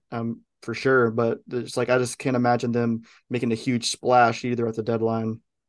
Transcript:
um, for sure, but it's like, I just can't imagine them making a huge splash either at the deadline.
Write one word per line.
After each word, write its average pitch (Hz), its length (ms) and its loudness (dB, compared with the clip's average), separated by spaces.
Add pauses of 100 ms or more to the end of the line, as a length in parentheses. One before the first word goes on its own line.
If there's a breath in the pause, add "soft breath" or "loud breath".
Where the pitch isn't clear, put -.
(120)
um, 117 300 -8 (200)
for 117 120 -8
sure, 127 360 4
but 113 280 0 (120)
it's 120 260 -6
like, 120 140 -2
I 127 80 4
just 123 200 -2
can't 131 180 -2
imagine 120 340 2
them 117 320 0 (260 soft breath)
making 120 220 -2
a 113 60 0
huge 120 340 -2
splash 120 540 4
either 117 240 -2
at 110 80 -6
the 113 60 -6
deadline. 113 580 -2 (280)